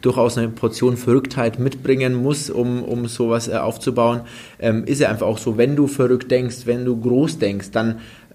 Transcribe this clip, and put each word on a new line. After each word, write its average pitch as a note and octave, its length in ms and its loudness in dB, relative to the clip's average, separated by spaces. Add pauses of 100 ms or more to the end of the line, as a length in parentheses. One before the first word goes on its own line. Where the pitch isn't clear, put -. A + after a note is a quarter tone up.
durchaus A#2+ 360 2
eine A2+ 100 0
Portion A#2 480 0
Verrücktheit B2 640 0
mitbringen C3 560 0
muss, C#3+ 340 -2
um, B2 340 -2
um A#2+ 240 -4
sowas, A#2 420 0
äh, A#2 60 -4
aufzubauen, A#2 640 0 (380)
ähm, A2+ 260 0
ist C3+ 160 0
ja A2+ 80 4
einfach A2 180 0
auch A2 100 0
so, G#2+ 200 -2
wenn C3+ 180 4
du C#3+ 120 4
verrückt B2+ 440 2
denkst, B2+ 340 0
wenn A#2+ 200 -2
du B2 100 0
groß B2 440 2
denkst, G2 320 -2
dann, A2+ 280 0 (360)